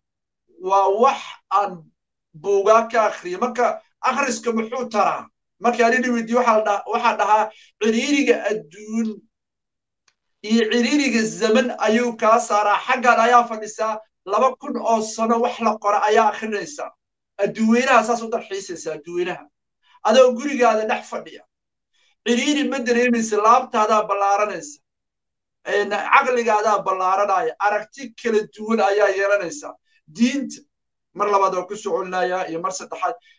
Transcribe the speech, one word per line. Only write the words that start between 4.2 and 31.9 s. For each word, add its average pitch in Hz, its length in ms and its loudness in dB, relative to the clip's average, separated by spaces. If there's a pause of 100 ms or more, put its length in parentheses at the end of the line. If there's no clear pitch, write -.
muxuu 226 360 -4
taraa? 170 400 -2 (340)
Markii 233 220 2
aan 233 100 4
idhi 247 160 -2
weydiiyo, 233 280 -2
waxaa 233 200 4
la 214 60 0
dhaha-, 202 220 -2
waxaa 233 300 0
dhahaa, 208 340 2 (300)
"Ciriiriga 247 560 0 (140)
adduun 214 580 -6 (1400)
iyo 226 260 2
ciriiriga 240 540 2
zaman 220 420 0 (120)
ayuu 226 380 0
kaa 220 240 4
saaraa." 208 460 2
Xaggan 247 340 2
ayaa 240 280 6
fadhisaa, 220 520 -6 (240)
laba 233 320 0
kun 269 200 -8
oo 220 260 0
sano 226 380 -2
wax 247 200 -2
la 220 180 0
qora 202 240 0
ayaa 220 280 4
akhrinaysaa. 202 600 -8 (480)
Adduweynaha 226 640 2
saas 226 180 -2
u 226 80 -8
dalxiisaysa, 190 640 -8
adduweynaha. 175 500 -8 (600)
Adoo 247 280 6
gurigaada 233 560 0
dhex - 200 -4
fadhiya. 156 340 -14 (840)
Ciriiri 277 420 0
ma 262 100 -4
dareemaysa, 233 580 0
laabtaadaa 220 720 2
ballaaranaysa. 202 720 -2 (880)
Een, 202 240 -2
caqligaadaa 220 960 2
ballaaranaya. 190 720 0
Aragti 208 560 -4
kala 220 260 -2 (120)
duwan 214 280 -2
ayaa 202 280 2
yeelanaysa. 190 600 -2 (400)
Diinta, 240 520 -2 (560)
mar 202 120 -2
labaad 196 260 2
waa 180 120 -4
ku 202 100 -10
soo 180 220 -4